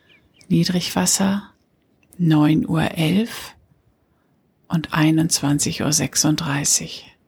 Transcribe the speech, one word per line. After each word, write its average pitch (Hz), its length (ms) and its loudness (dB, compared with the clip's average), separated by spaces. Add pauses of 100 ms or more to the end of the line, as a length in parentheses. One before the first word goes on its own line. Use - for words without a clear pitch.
(480)
Niedrigwasser 185 1040 0 (680)
neun 156 480 4
Uhr 160 240 0
elf 180 640 -2 (1120)
und 165 260 -4
einundzwanzig 160 880 0
Uhr 147 100 0
sechsunddreißig. 151 1120 -2 (220)